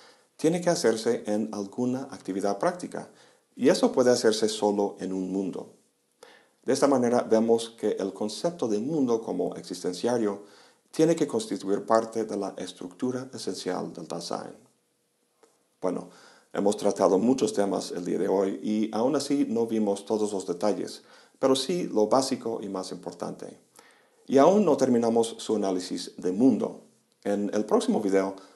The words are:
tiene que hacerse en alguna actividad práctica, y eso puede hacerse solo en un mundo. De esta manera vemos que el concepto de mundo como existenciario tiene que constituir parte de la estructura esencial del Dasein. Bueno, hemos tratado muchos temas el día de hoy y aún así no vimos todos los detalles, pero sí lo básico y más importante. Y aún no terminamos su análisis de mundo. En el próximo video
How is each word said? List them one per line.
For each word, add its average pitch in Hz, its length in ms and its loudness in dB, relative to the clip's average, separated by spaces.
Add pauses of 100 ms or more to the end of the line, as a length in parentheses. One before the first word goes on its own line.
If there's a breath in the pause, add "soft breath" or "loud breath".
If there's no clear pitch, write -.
(360 loud breath)
tiene 175 260 0
que 175 80 2
hacerse 117 560 0
en 107 260 -2
alguna 123 520 -4
actividad 98 540 -4
práctica, 147 520 -4 (440 soft breath)
y 123 140 2
eso 185 240 4
puede 123 180 6
hacerse 113 380 4
solo 101 500 0
en 92 140 -6
un 92 180 -4
mundo. 95 440 -4 (920 loud breath)
De - 80 0
esta 135 140 4
manera 120 360 4
vemos 113 480 2
que 101 280 -2
el 95 140 -2
concepto 123 560 -4
de 104 100 0
mundo 123 420 0
como 90 360 -4
existenciario 98 880 -2 (480 loud breath)
tiene 160 240 4
que 160 100 0
constituir 101 580 -4
parte 113 400 2
de 101 120 -6
la 98 200 -4
estructura - 800 -8
esencial 90 580 -6
del 85 140 -14
Dasein. - 480 -8 (1300)
Bueno, 87 300 -4 (420 loud breath)
hemos 104 240 2
tratado 95 420 4
muchos 117 340 2
temas 95 380 -2
el 90 140 -8
día 90 140 -2
de 90 100 0
hoy 98 340 0
y 110 320 -2
aún 127 220 0
así 143 320 0
no 117 180 0
vimos 107 400 -2
todos 107 260 0
los 92 140 -6
detalles, 90 560 -4 (380 soft breath)
pero 135 160 4
sí 180 360 -2
lo 107 140 4
básico 117 560 0
y 104 60 -8
más 95 240 -8
importante. 87 680 -10 (680 soft breath)
Y 127 100 6
aún 190 260 8
no 147 120 4
terminamos 117 640 2
su - 180 -2
análisis 98 600 -4
de 90 140 -4
mundo. 107 540 2 (400)
En 101 300 -2
el 107 100 0
próximo 214 360 2
video 95 360 0 (200 loud breath)